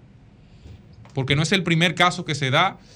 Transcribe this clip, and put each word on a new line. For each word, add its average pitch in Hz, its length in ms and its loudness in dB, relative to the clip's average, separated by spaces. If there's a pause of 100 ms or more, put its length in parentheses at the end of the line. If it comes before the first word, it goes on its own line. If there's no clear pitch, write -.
(1120)
Porque 135 220 -2
no 156 80 2
es 160 80 -2
el 190 120 2
primer 170 320 0
caso 180 280 0
que 160 100 -6
se 143 160 -4
da 175 280 0 (180)